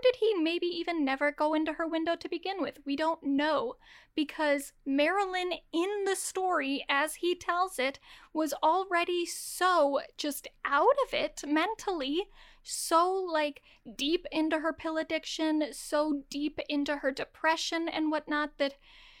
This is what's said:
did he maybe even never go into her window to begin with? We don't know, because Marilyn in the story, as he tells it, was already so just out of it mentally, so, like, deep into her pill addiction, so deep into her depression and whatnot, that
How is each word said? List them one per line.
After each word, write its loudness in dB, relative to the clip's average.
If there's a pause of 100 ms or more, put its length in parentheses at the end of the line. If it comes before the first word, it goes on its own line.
did 6
he 4
maybe 0
even -2
never 2
go 0
into 0
her -4
window 0
to -10
begin -6
with? -4
We -2
don't 0
know, 0 (380)
because 0 (120)
Marilyn 2 (180)
in 0
the 2
story, -2
as 0
he 0
tells -2
it, -2 (360)
was 0
already 2
so 2 (160)
just -6 (160)
out 4 (100)
of -6
it -4
mentally, 0 (380)
so, 2
like, -2 (340)
deep 0
into 0
her -2
pill -4
addiction, 0
so -2
deep -4
into 0
her 0
depression -2
and 0
whatnot, -2
that -2 (460)